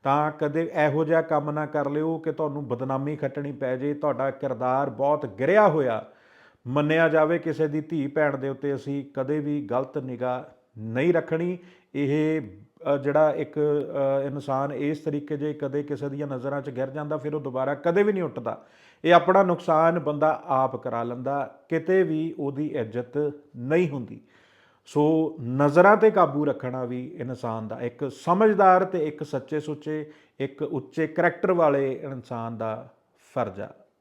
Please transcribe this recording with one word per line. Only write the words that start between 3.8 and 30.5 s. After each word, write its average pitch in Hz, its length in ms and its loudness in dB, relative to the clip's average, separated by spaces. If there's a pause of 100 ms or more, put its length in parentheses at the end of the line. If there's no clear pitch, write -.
ਤੁਹਾਡਾ 135 380 -2
ਕਿਰਦਾਰ 131 580 -2
ਬਹੁਤ 139 360 0
ਗਿਰਿਆ 139 420 4
ਹੋਇਆ 127 360 2 (640)
ਮੰਨਿਆ 151 420 4
ਜਾਵੇ। 160 300 4
ਕਿਸੇ 160 280 -2
ਦੀ 151 140 -2
ਧੀ 151 260 -4
ਭੈਣ 143 300 0
ਦੇ 135 120 -4
ਉੱਤੇ 135 260 -4
ਅਸੀਂ 139 380 -6
ਕਦੇ 135 260 -2
ਵੀ 147 320 -4
ਗਲਤ 135 260 -2
ਨਿਗਾਹ 127 460 -4 (360)
ਨਹੀਂ 123 340 0
ਰੱਖਣੀ। 170 440 -2 (380)
ਇਹ, 151 460 0 (520)
ਅ, 143 40 2
ਜਿਹੜਾ 147 400 4
ਇੱਕ, 151 220 -6 (640)
ਅ, 139 40 -4
ਇਨਸਾਨ 139 440 -2
ਇਸ 143 260 -2
ਤਰੀਕੇ 147 400 -4
ਜੇ 147 160 -4
ਕਦੇ 147 300 -4
ਕਿਸੇ 143 260 -6
ਦੀਆਂ 143 180 -6
ਨਜ਼ਰਾਂ 139 340 -4
'ਚ 143 80 -10
ਗਿਰ 131 200 -4
ਜਾਂਦਾ 147 280 -6
ਫਿਰ 147 180 -4
ਉਹ 151 60 -2
ਦੁਬਾਰਾ 131 320 -2
ਕਦੇ 170 300 2
ਵੀ 208 100 2
ਨਹੀਂ 190 100 -2
ਉੱਠਦਾ। 117 400 -6 (420)
ਇਹ 170 80 8
ਆਪਣਾ 185 300 8
ਨੁਕਸਾਨ 165 560 2
ਬੰਦਾ 147 480 0
ਆਪ 131 280 2
ਕਰਾ 117 280 -4
ਲੈਂਦਾ, 131 520 -6 (140)
ਕਿਤੇ 175 340 2
ਵੀ 160 360 -2
ਉਹਦੀ 143 280 -4
ਇੱਜ਼ਤ 123 680 -4 (240)
ਨਹੀਂ 151 320 2
ਹੁੰਦੀ। 120 320 -10 (640)
ਸੋ 156 560 2
ਨਜ਼ਰਾਂ 147 560 6
'ਤੇ 214 140 6
ਕਾਬੂ 151 340 2
ਰੱਖਣਾ 131 380 -4
ਵੀ 127 320 -8
ਇਨਸਾਨ 120 520 -6
ਦਾ, 110 140 -10
ਇੱਕ 120 300 -6 (140)
ਸਮਝਦਾਰ 190 580 6
ਤੇ 175 240 -2
ਇੱਕ 151 160 -8
ਸੱਚੇ 147 360 -6
ਸੁੱਚੇ, 151 520 -8 (280)
ਇੱਕ 139 220 -6